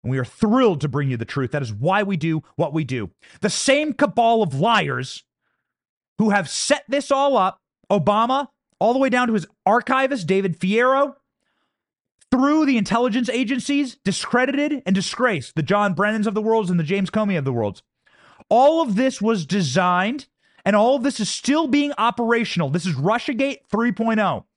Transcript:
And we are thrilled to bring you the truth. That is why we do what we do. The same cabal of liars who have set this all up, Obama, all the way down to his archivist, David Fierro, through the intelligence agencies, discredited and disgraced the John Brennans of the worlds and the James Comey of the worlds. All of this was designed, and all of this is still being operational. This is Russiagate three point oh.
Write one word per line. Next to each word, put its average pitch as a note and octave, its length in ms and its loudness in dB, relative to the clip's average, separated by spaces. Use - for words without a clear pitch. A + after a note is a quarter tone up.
And B2 100 -6
we C3+ 60 -2
are C3 60 -2
thrilled G#3+ 560 2
to D3 80 -4
bring C#3 220 -2
you B2+ 80 -2
the A2+ 80 -6
truth. C3 260 -4
That D3 100 -4
is A2+ 120 -8
why F3+ 300 0
we G3 120 -2
do D#3+ 260 -2
what D3+ 160 -2
we D#3+ 140 -2
do. A#2 240 -6
The G#3 80 0
same C#4+ 420 0
cabal A#3 500 2
of C3+ 160 -2
liars D3 680 -2
who G#3+ 100 4
have G3 200 0
set - 380 -2
this C#4 240 -2
all C#4 240 2
up, F#3+ 240 0
Obama, A3 560 2
all A3 140 2
the C4 60 2
way C4+ 100 4
down B3 180 2
to A3+ 60 0
his F#3 120 0
archivist, B3+ 600 0
David F#3+ 320 0
Fierro, C4 580 0
through C#4+ 340 4
the C4+ 120 2
intelligence A#3 500 0
agencies, B3+ 760 -2
discredited C4+ 800 -2
and F#3+ 100 2
disgraced G3 600 -2
the D#3 80 -2
John G3+ 320 0
Brennans G#3 320 -2
of G#3+ 60 -4
the G#3+ 80 -2
worlds A3 280 0
and F3 100 2
the D#3 60 -2
James F#3+ 240 -2
Comey G3+ 280 -2
of C#3+ 60 -2
the C3+ 80 -2
worlds. G#2+ 320 -4
All C#4+ 340 4
of A#3 140 0
this C4 260 0
was G#3 240 0
designed, F3+ 840 0
and G3+ 140 2
all A#3+ 180 4
of B3 80 -4
this C4+ 160 -2
is G#3 80 -2
still D4+ 400 0
being C#4+ 300 0
operational. A3+ 720 -2
This E3 160 -4
is E3+ 100 -2
Russiagate A#3 760 -2
three A#3 220 0
point A3+ 300 0
oh. D#3 240 -2